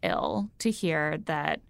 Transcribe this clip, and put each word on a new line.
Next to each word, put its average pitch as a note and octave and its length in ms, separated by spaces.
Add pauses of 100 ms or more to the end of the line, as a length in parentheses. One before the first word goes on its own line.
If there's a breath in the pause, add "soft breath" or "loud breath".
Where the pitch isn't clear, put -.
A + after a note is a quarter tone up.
ill G3+ 560
to A3+ 100
hear D#3 560
that D#3 440